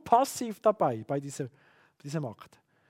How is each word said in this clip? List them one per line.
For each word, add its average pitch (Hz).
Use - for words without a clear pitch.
passiv 233
dabei 151
bei 143
dieser, 139
diesem 147
Akt. -